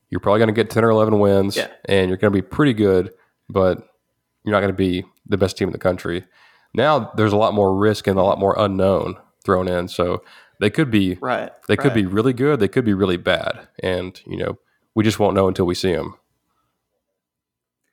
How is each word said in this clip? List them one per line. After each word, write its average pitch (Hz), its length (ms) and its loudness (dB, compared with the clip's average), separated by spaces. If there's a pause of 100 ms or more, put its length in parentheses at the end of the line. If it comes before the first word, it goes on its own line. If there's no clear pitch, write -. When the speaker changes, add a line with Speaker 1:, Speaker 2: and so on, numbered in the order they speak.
(140)
Speaker 1:
you're 92 60 -6
probably 104 220 2
gonna 110 100 4
get 110 180 0
ten 110 160 0
or 113 60 4
eleven 107 260 2
wins, 98 400 2
Speaker 2:
Yeah. - 120 -4 (160)
Speaker 1:
and 95 220 2
you're 92 100 -4
gonna 107 120 0
be 98 140 0
pretty 147 300 0
good, 98 380 2 (380)
but 92 320 0 (600)
you're 104 80 -4
not 101 100 2
gonna 98 120 0
be 92 320 -2 (200)
the 101 140 -4
best 95 180 0
team 95 120 -2
in - 20 -6
the - 80 -10
country. 90 440 -4 (520)
Now, 131 420 0
there's 107 160 2
a 104 40 2
lot 104 180 2
more 98 200 2
risk 104 300 0
and 95 140 0
a - 20 2
lot 95 160 2
more 98 180 0
unknown 95 600 0 (280)
thrown 92 240 0
in, 90 200 -4
so 90 340 -4 (380)
they 104 100 0
could 139 220 -2
be 95 280 0
Speaker 2:
Right, 113 320 -6 (160)
Speaker 1:
they 107 80 2
could 131 180 2
Speaker 2:
right. - 20 -4
Speaker 1:
be 104 100 2
really 110 280 0
good, 135 260 0
they 98 80 2
could 123 180 -2
be 104 80 2
really 92 240 0
bad, - 500 -4 (120)
and, 92 480 -6
you 90 100 -10
know, 92 220 -8 (340)
we 110 100 2
just 104 140 0
won't 101 160 2
know 95 140 2
until 92 180 0
we 90 80 -2
see 92 200 -2
'em. 76 200 -6 (1800)